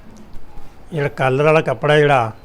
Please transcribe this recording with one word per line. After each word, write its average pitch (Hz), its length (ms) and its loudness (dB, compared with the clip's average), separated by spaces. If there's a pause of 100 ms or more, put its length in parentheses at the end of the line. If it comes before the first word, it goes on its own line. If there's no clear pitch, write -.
(920)
ਜਿਹੜਾ 143 160 -2
ਕਾਲਰ 135 360 0
ਵਾਲਾ 156 180 4
ਕੱਪੜਾ 147 360 0
ਜਿਹੜਾ, 135 340 2 (120)